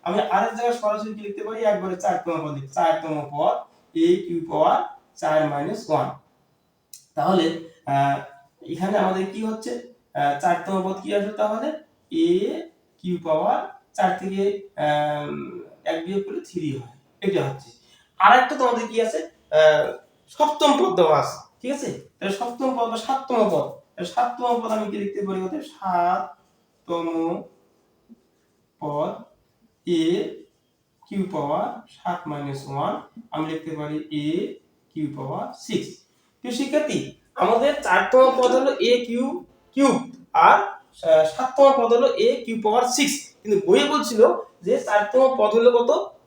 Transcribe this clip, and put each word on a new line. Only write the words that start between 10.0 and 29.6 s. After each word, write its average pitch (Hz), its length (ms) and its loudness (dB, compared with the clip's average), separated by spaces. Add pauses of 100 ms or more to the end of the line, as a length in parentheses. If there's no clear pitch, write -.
আহ, 143 140 0 (100)
চারতম 185 420 -2
পদ 190 180 -4
কি 202 140 -10
আসবে 202 240 -2
তাহলে? 220 280 -2 (580)
এ - 20 2 (720)
কিউ 180 140 -4 (120)
পাওয়ার 160 320 0 (380)
চার - 140 2 (100)
থেকে, 190 220 -4 (440)
আহ, 147 400 0 (640)
এক 160 140 -2
বিয়োগ 196 220 -2
করলে 349 240 -8
থ্রি 160 180 -6 (100)
হয়, 120 160 -16 (300)
এটা 180 240 0
হচ্ছে। - 200 -12 (560)
আর 208 160 6
একটা 254 200 -2
তোমাদের 240 300 0
কি 220 60 -6 (100)
আছে? - 120 -4 (400)
আহ, 151 280 6 (500)
সপ্তম 302 340 4 (100)
পদ 381 180 2
দেওয়া 156 240 6
আছে, - 140 -6 (240)
ঠিক 247 160 -8
আছে? 269 140 -6 (260)
তাহলে 196 240 -4
সপ্তম 240 360 -4
পদ 233 160 -2
বা 226 140 -4
সাততম 262 340 -2 (120)
পদ, 143 140 -2 (260)
তাহলে 180 220 -10
সাততম 240 460 -2
পদ 220 160 -6
আমি 214 140 -4
কি 208 120 -8
লিখতে 202 240 -6
পারি? 190 200 -4
অর্থাৎ 302 180 -8 (120)
সাততম 175 1300 -4 (1700)
পদ 151 300 -4 (920)